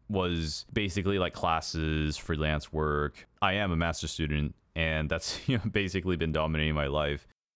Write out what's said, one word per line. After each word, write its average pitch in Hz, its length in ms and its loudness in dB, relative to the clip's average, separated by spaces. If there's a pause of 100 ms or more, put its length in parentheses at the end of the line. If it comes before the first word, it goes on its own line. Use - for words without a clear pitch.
was 87 640 0
basically, 98 460 0
like, 90 160 0
classes, 78 840 0
freelance 76 560 0
work. 73 560 -2 (120)
I 95 140 2
am 101 160 0
a 82 60 2
master's 82 340 0
student, 76 460 0 (180)
and 80 340 0
that's, 82 340 -4
<laughs> - 60 -16
you 123 100 2
know, 101 120 -2
basically 92 460 0
been 80 160 0
dominating 78 420 2
my 73 140 0
life. 73 380 0 (300)